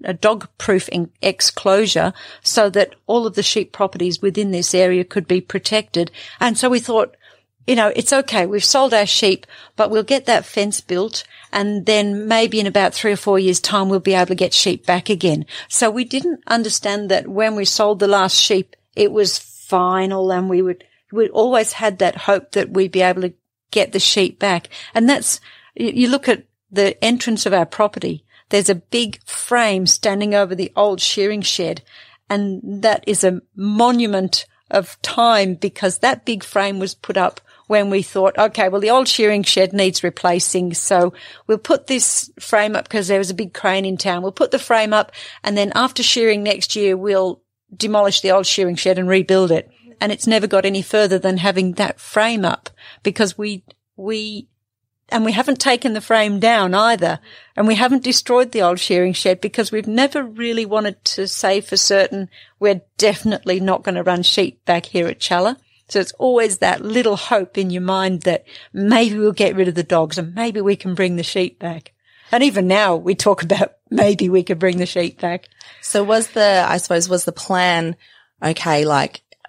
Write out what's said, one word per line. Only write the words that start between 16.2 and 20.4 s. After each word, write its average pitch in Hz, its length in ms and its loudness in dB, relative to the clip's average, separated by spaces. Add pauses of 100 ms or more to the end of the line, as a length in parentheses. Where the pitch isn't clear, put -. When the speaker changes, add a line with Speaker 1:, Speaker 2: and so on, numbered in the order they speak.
Speaker 1:
understand 208 600 -2
that 185 180 0
when 214 280 -2
we 202 100 -2
sold 208 340 0
the 202 80 2
last 190 280 2
sheep, - 400 0 (200)
it 208 160 2
was - 260 0
final 190 920 -2
and 185 180 -2